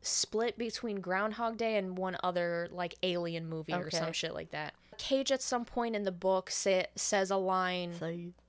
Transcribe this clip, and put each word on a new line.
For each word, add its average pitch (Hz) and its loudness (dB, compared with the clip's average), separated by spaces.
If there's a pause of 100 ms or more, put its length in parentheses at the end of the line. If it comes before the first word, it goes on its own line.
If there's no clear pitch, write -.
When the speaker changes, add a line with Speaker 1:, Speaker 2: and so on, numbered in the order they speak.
Speaker 1:
split - 0
between 226 -4
Groundhog 214 0
Day 220 2
and 185 -2
one 185 -2
other, 175 0
like, 175 -4
alien 170 0
movie 160 -6
or 180 0
Speaker 2:
Okay. 165 -2
Speaker 1:
some 165 0
shit 165 -2
like 160 -8
that. 151 -6 (240)
Cage 269 2
at 262 2
some 240 0
point 233 0
in 208 0
the 190 0
book 185 2
sa-, 185 4 (140)
says 190 2
a 196 4
line. 180 2
Speaker 2:
Say. 170 -6 (160)